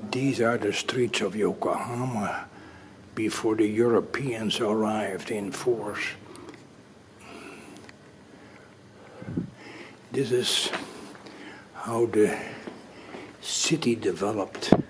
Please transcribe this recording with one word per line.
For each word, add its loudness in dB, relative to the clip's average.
These 2
are 4
the 0
streets 0
of 0
Yokohama 0
before 2
the 4
Europeans 2
arrived 0
in -2
force. -2
This 0
is 2
how 0
the 6
city 2
developed. 2